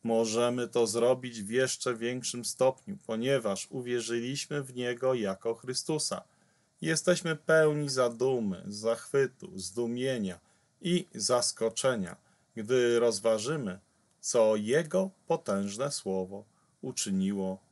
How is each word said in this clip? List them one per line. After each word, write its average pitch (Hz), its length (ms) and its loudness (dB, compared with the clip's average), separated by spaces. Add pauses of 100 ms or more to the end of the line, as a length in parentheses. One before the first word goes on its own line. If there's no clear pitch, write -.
Możemy 117 640 2
to 117 200 4
zrobić 120 540 2
w 98 80 -8
jeszcze 123 460 0
większym 120 500 -4
stopniu, - 600 0
ponieważ 113 640 0
uwierzyliśmy 123 960 -4
w 131 120 -14
Niego 123 380 -2
jako 113 420 -2
Chrystusa. - 680 -4 (580)
Jesteśmy 165 540 0
pełni 151 540 4
zadumy, 120 800 0
zachwytu, 110 920 -2
zdumienia 117 800 -4 (420)
i 175 340 0
zaskoczenia, 113 1000 0 (400)
gdy 120 440 4
rozważymy, 113 800 0 (420)
co 110 340 4
Jego 156 540 0 (180)
potężne 104 640 -2
słowo 95 520 -6 (380)
uczyniło 95 800 -2 (120)